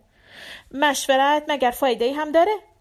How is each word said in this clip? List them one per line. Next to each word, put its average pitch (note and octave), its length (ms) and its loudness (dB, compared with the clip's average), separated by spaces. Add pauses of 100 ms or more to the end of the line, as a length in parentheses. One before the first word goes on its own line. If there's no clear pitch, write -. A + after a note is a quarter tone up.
(720)
«مشورت C#4 800 2
مگر C4+ 220 0
فایده‌ای A#3+ 420 0
هم D4+ 200 -6
داره؟ F4 220 4 (260)